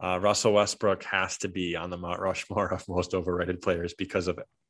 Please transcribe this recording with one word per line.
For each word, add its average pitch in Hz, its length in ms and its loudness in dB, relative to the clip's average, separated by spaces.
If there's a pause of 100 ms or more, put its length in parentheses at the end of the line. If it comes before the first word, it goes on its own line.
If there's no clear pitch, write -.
Uh, 92 180 0
Russell 104 340 4
Westbrook 104 500 4
has 95 340 0
to 98 100 -4
be 90 280 -4
on 85 140 -6
the 90 60 -6
Mount 87 240 -6
Rushmore 95 520 0
of 92 160 -4
most 90 260 0
overrated 87 480 0
players 87 320 0
because 92 340 -2
of 85 100 -2 (320)